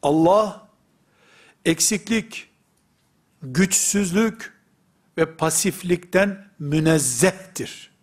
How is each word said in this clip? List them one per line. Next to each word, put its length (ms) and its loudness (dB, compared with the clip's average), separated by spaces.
Allah 640 2
eksiklik, 840 -2
güçsüzlük 1120 -2
ve 180 -2
pasiflikten 1120 -2
münezzehtir. 1300 0